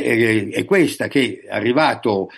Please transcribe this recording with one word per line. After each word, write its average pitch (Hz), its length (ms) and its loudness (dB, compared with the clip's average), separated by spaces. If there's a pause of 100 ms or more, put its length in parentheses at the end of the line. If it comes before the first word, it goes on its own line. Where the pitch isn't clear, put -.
è, 113 460 0
è 95 160 -4
questa, 151 440 0
che - 400 -2
arrivato, 104 880 0